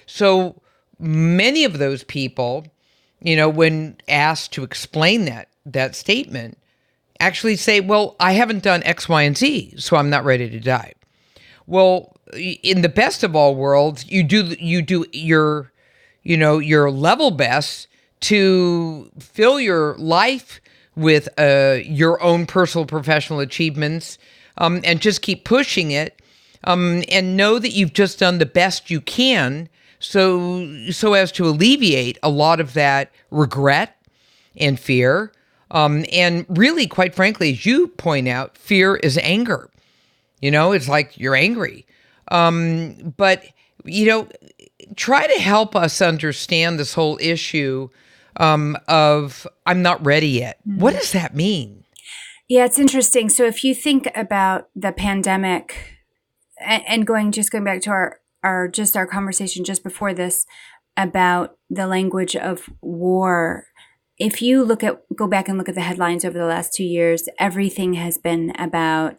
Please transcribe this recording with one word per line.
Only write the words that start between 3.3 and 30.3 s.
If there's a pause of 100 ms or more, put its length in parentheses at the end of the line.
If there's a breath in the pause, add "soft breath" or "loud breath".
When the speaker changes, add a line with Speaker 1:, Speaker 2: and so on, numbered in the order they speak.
Speaker 1:
know,
when (120)
asked
to
explain
that, (180)
that
statement, (600)
actually
say,
"Well,
I
haven't
done
X,
Y,
and
Z,
so
I'm
not
ready
to
die." (720 soft breath)
Well, (180)
y-,
in
the
best
of
all
worlds,
you
do,
you
do
your, (500 soft breath)
you
know,
your
level
best (320)
to
fill
your
life (340 soft breath)
with, (100)
uh,
your
own
personal
professional
achievements, (400 soft breath)
um,
and
just
keep
pushing
it, (440 soft breath)
um,
and
know
that
you've
just
done
the
best
you
can (320 soft breath)
so, (220)